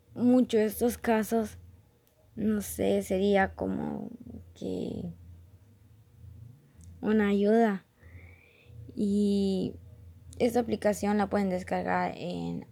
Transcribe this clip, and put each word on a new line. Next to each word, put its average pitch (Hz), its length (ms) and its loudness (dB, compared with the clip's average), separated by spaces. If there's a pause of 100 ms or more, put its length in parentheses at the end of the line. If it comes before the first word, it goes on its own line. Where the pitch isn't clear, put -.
(140)
mucho 247 440 4
estos 220 380 0
casos, 220 600 0 (760)
no 214 280 0
sé, 202 400 0
sería 196 520 2
como - 540 -6 (460)
que - 580 -6 (1900)
una 214 240 2
ayuda. 202 560 4 (1120)
Y 202 800 2 (640)
esta 240 220 2
aplicación 208 580 0
la 196 100 0
pueden 196 220 0
descargar 180 640 -2
en 170 560 -6